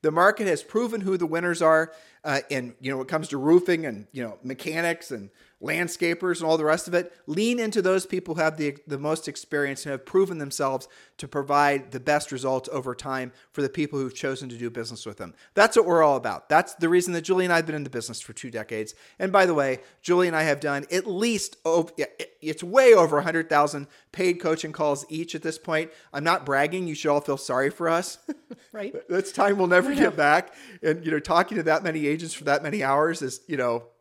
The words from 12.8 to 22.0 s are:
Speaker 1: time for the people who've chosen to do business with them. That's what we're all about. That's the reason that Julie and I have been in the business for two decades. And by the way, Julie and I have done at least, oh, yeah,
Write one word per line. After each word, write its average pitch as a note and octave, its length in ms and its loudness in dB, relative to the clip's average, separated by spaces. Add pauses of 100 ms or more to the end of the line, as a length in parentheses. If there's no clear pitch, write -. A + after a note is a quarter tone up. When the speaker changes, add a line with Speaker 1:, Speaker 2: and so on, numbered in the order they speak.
Speaker 1:
time C3 380 -8 (180)
for - 100 -8
the C#3 80 0
people D3 300 -4
who've C3 160 -6
chosen C3+ 340 -6
to A#2+ 80 -14
do A#2+ 140 -8
business A#2 340 -10
with G#2 120 -12
them. F2 180 -14 (200)
That's - 220 6
what A3 100 6
we're E3+ 160 4
all D3 140 6
about. A2+ 320 -6
That's E3+ 260 4
the E3 140 -2
reason F3+ 260 2
that E3 80 -4
Julie F#3 220 0
and F3+ 80 2
I E3+ 40 4
have E3 100 2
been D3+ 80 -6
in D3 80 -6
the C3+ 80 -10
business A#2 300 -10
for - 120 -18
two - 200 -14
decades. A2 420 -8 (240)
And F#3+ 140 -2
by F#3+ 140 6
the F3 80 2
way, C3+ 260 0 (200)
Julie F3+ 280 2
and E3 80 -2
I D#3 80 2
have C#3+ 160 0
done C#3+ 320 -4
at F3+ 160 0
least, G#3 560 -2
oh, E3 320 2
yeah, D3 100 -2 (340)